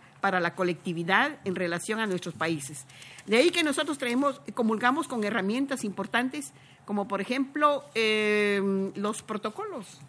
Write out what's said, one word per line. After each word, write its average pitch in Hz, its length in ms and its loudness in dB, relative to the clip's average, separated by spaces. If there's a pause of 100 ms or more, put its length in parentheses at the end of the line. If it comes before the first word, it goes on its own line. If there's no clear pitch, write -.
(200)
para 190 200 2
la 170 140 0
colectividad 180 920 2
en 185 100 -2
relación 180 440 -2
a 226 60 0
nuestros 180 300 -2
países. 151 500 -2 (400)
De 208 120 4
ahí 311 120 8
que 349 140 2
nosotros 302 340 0
traemos, 269 440 0 (120)
comulgamos 247 540 2
con 233 160 -2
herramientas 233 600 0
importantes, 233 680 -4 (340)
como 208 220 -2
por 202 140 -4
ejemplo, 277 640 0 (100)
eh, 208 1000 2
los 208 280 -2
protocolos 233 840 -8